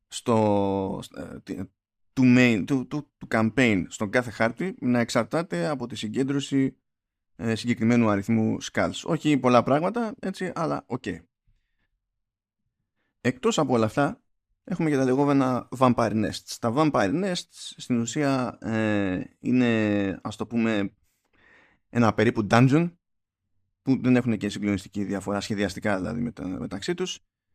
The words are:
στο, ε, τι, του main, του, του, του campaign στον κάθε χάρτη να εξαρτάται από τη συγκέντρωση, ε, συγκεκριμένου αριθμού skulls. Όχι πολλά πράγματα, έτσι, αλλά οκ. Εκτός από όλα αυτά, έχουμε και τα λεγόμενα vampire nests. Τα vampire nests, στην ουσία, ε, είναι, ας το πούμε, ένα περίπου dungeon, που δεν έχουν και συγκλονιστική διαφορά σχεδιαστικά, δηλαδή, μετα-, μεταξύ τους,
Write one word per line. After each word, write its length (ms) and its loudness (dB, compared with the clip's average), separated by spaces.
στο, 920 0
ε, 240 -14
τι, 160 -12
του 100 2
main, 300 6
του, 200 0
του, 300 -10
του 140 -16
campaign 560 2
στον 220 -8
κάθε 220 -2
χάρτη 480 -2
να 200 0
εξαρτάται 680 -2
από 200 -6
τη 80 -12
συγκέντρωση, 840 -2
ε, 200 -2
συγκεκριμένου 540 2
αριθμού 480 0
skulls. 320 -2
Όχι 340 0
πολλά 260 4
πράγματα, 560 -2
έτσι, 360 -6
αλλά 320 -4
οκ. 160 -8
Εκτός 360 -2
από 160 2
όλα 120 4
αυτά, 360 -2
έχουμε 260 -2
και 60 0
τα 80 2
λεγόμενα 640 2
vampire 480 2
nests. 340 -8
Τα 160 -2
vampire 480 2
nests, 520 -8
στην 240 -4
ουσία, 600 -2
ε, 640 -2
είναι, 840 2
ας 120 -8
το 120 -8
πούμε, 460 0
ένα 240 2
περίπου 360 2
dungeon, 420 4
που 200 0
δεν 140 4
έχουν 220 2
και 120 -4
συγκλονιστική 540 -4
διαφορά 380 -4
σχεδιαστικά, 560 -2
δηλαδή, 240 -6
μετα-, 380 -8
μεταξύ 340 -6
τους, 260 -8